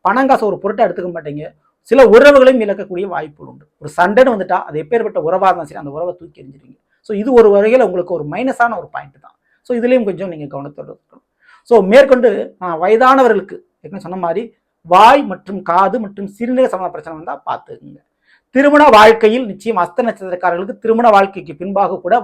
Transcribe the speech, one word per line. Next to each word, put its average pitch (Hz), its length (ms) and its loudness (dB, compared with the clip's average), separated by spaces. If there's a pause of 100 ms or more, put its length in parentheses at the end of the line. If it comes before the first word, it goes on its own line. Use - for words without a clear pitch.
பணங்காசை 247 420 0
ஒரு 175 160 -6
பொருட்டா 202 220 -2
எடுத்துக்க 175 280 -8
மாட்டீங்க. 151 300 -12 (460)
சில 254 140 6 (100)
உறவுகளையும் 262 500 6
இழக்கக்கூடிய 196 500 -8
வாய்ப்புகள் 151 380 -14
உண்டு. 139 120 -20 (160)
ஒரு 151 160 -16
சண்டைன்னு 214 380 2
வந்துட்டா, 185 320 -4
அது 151 160 -12
எப்பேற்பட்ட 185 360 -4 (100)
உறவா 190 200 -2
இருந்தாலும் 170 220 -4
சரி, - 140 -18
அந்த 139 120 -14
உறவை 175 220 -8
தூக்கி 165 240 -20
எறிஞ்சிருவீங்க. - 360 -20 (280)
So, 220 40 -8 (100)
இது 233 80 -6 (100)
ஒரு 214 160 8
வகையில 220 320 2
உங்களுக்கு 180 320 -6
ஒரு 147 120 -10
மைனஸான 240 480 -4
ஒரு - 160 -14
பாயிண்ட் 139 300 -18
தான். - 100 -20 (300)
So, - 140 -8
இதுலயும் 240 280 0
கொஞ்சம் 180 260 -10
நீங்க 151 200 -16
கவனத்தோட 143 400 -16
இருக்கணும். - 320 -20 (440)
So, 240 60 4 (160)
மேற்கொண்டு 254 380 4 (320)
நான் 170 220 -8
வயதானவர்களுக்கு 226 720 2 (280)
ஏற்கனவே 165 240 -18
சொன்ன 185 180 -12
மாதிரி 170 180 -6 (500)
வாய் 240 280 6 (100)
மற்றும் 185 380 -12
காது 269 340 0
மற்றும் 202 320 -14
சிறுநீரக 247 360 -2
சம்பந்த 185 220 -8
பிரச்சனை 160 220 -16
வந்தா 156 180 -14 (140)
பார்த்துக்குங்க. - 520 -14 (560)
திருமண 285 280 4 (140)
வாழ்க்கையில் 226 540 4
நிச்சயம் 202 320 -6
அஸ்த 240 240 -6
நட்சத்திரக்காரர்களுக்கு 185 760 -6
திருமண 226 320 0
வாழ்க்கைக்கு 196 460 -2
பின்பாக 190 440 -4
கூட 185 180 0